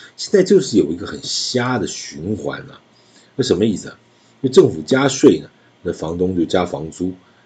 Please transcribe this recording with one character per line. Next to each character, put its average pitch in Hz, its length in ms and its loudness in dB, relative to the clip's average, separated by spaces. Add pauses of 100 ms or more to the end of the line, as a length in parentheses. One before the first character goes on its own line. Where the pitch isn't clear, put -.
(160)
现 - 160 -8
在 190 100 6
就 185 200 4
是 110 160 0
有 73 120 2
一 85 60 -4
个 90 100 -10
很 71 160 -12
瞎 123 560 -4
的 90 80 -4
循 85 480 -8
环 67 280 -8
啊。 - 180 -20 (560)
那 131 80 0
什 - 100 2
么 98 120 2
意 101 100 -2
思 - 140 -12
啊？ - 80 -20 (420)
因 135 80 -2
为 - 20 -4
政 135 220 6
府 80 80 -8
加 131 260 2
税 135 340 4
呢， - 100 -16 (320)
那 87 100 -4
房 80 240 -6
东 90 180 0
就 87 120 0
加 92 180 0
房 80 260 -6
租， 92 220 -6 (340)